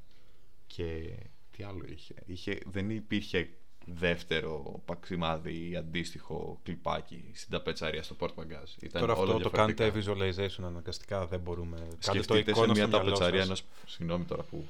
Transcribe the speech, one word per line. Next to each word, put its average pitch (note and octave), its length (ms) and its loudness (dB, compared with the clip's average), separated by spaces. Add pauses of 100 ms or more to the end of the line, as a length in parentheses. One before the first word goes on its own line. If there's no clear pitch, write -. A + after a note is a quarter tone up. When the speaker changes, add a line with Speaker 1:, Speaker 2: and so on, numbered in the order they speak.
(680)
Speaker 1:
και D#2+ 460 -4 (380)
τι - 120 -8
άλλο G2 240 -8
είχε; - 260 -10 (120)
Είχε, F#2 400 -2
δεν F#2+ 240 -2
υπήρχε G#2 600 0 (440)
δεύτερο D#2+ 920 0
παξιμάδι E2 840 -2
ή F2 60 -4
αντίστοιχο E2 880 -4
κλιπάκι - 720 -4
στην - 180 -8
ταπετσαρία D#2+ 520 -2
στο D#2 160 -8
Port E2+ 160 -2
Bagage. D#2+ 460 -8
Ήταν - 200 -2
Speaker 2:
Τώρα A#2 120 4
Speaker 1:
όλα F#2+ 180 4
Speaker 2:
αυτό A2 120 4
το A#2+ 60 2
κάνετε G#2+ 400 6
Speaker 1:
διαφορετικά. G2 560 2
Speaker 2:
visualization F#2+ 180 -4
αναγκαστικά, F2+ 640 -4
δεν F2+ 140 -2
μπορούμε. E2+ 380 -4
Κάντε E2 180 -8
το - 80 -6
Speaker 1:
Σκεφτείτε G#2 480 4
Speaker 2:
εικόνα A2 220 8
Speaker 1:
σε G#2 60 8
μια G#2 80 6
Speaker 2:
στο G#2+ 100 6
μυαλό G2 60 6
Speaker 1:
ταπετσαρία F#2+ 360 6
Speaker 2:
σας. F#2+ 80 4
Speaker 1:
ενός... F#2+ 180 -2 (200)
Συγγνώμη F2 400 -2
τώρα - 180 -2
που D2+ 260 -6